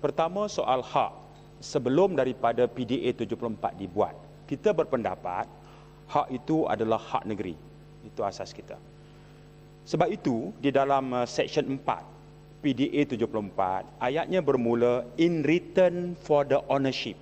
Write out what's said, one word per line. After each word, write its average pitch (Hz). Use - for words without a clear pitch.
Pertama, 165
soal 131
hak. 123
Sebelum 147
daripada 123
P 123
D 120
A 120
tujuh 113
puluh 110
empat -
dibuat, 95
kita 190
berpendapat 101
hak -
itu 156
adalah 110
hak -
negeri. 98
Itu 110
asas 95
kita. -
Sebab 165
itu, 151
di 135
dalam, 135
ah, 123
Seksyen -
empat 123
P 135
D 127
A 147
tujuh 113
puluh 107
empat, 95
ayatnya 160
bermula, 120
"In 165
return 175
for 147
the 135
ownership" 135